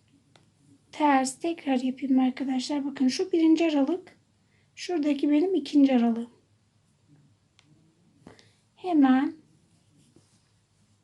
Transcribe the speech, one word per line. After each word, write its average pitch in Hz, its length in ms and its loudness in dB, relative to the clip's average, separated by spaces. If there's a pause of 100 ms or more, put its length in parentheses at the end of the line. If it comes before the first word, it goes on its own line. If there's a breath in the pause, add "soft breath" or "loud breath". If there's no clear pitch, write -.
(920)
ters, 269 480 0
tekrar 330 380 -4
yapayım 262 420 -2
arkadaşlar. 262 640 -4
Bakın 277 220 -2
şu 370 240 -4
birinci 320 340 4
aralık, 302 520 -2 (580)
şuradaki 294 560 -2
benim 349 240 2
ikinci 277 400 2
aralığım. 233 340 0 (2500 soft breath)
Hemen 294 600 2 (1700)